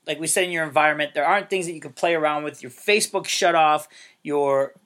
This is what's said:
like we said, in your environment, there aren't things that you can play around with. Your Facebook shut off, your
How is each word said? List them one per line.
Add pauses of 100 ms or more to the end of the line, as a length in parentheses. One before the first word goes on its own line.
like
we
said,
in
your
environment,
there
aren't
things
that
you
can
play
around
with.
Your
Facebook
shut
off, (360)
your (140)